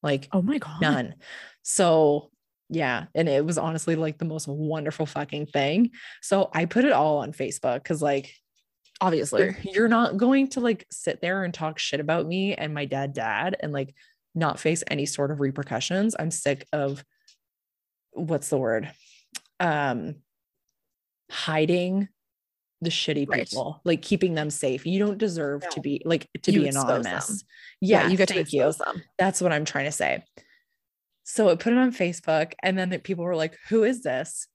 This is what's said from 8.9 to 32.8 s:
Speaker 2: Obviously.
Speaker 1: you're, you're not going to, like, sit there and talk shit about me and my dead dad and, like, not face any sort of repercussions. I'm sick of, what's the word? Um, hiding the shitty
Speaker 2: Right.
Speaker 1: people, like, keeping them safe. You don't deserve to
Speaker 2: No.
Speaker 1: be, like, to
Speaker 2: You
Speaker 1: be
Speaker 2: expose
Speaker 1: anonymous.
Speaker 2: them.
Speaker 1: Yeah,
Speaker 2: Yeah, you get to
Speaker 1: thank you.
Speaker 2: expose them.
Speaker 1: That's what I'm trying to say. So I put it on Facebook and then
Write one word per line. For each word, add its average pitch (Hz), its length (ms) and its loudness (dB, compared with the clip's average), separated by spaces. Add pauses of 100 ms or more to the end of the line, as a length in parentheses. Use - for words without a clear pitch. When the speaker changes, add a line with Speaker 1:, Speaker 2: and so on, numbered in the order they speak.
Speaker 2:
Obviously. 170 420 2
Speaker 1:
you're, 190 180 0
you're 196 260 2
not 226 300 2
going 269 320 4
to, 269 120 -6
like, 233 300 0
sit - 300 -6
there 190 220 -2
and 175 100 -4
talk 156 240 -6
shit - 220 -4
about 156 260 0
me 190 300 -2
and 151 180 -6
my 147 120 -4
dead 139 280 -4
dad 123 460 -2
and, 151 120 -6
like, 135 220 -4 (400)
not 160 260 0
face 165 300 0
any 143 160 -2
sort 143 240 -2
of 151 120 -4
repercussions. 143 760 -2
I'm 165 140 -4
sick 139 420 -4
of, 143 320 -2 (1080)
what's 156 360 -2
the 143 80 2
word? 117 340 0 (680)
Um, 147 560 -2 (1160)
hiding 175 800 0 (720)
the 165 80 -2
shitty 147 380 -2
Speaker 2:
Right. - 200 -2
Speaker 1:
people, 135 380 -6
like, 165 160 2
keeping 180 340 2
them 151 140 -2
safe. 135 360 -2
You 185 140 0
don't 208 180 0
deserve 165 520 -2
to - 80 -6
Speaker 2:
No. 147 40 -6
Speaker 1:
be, 143 240 -4
like, 165 240 0 (140)
to - 80 4
Speaker 2:
You 202 100 6
Speaker 1:
be 143 60 2
Speaker 2:
expose 139 160 0 (220)
Speaker 1:
anonymous. 87 220 -4
Speaker 2:
them. 208 100 -6 (440)
Speaker 1:
Yeah, 196 220 6
Speaker 2:
Yeah, - 60 4
you 185 80 4
get 185 100 4
to 196 80 -2
Speaker 1:
thank 160 180 -2
you. 139 140 4
Speaker 2:
expose 156 180 0
them. 180 160 -6 (160)
Speaker 1:
That's 185 240 2
what 180 120 2
I'm 151 120 0
trying 139 200 -4
to 151 80 -4
say. - 300 -2 (1000)
So 214 260 2
I 175 60 6
put 226 180 -2
it 247 60 4
on 254 140 4
Facebook 165 580 0 (100)
and 190 160 0
then 185 120 -2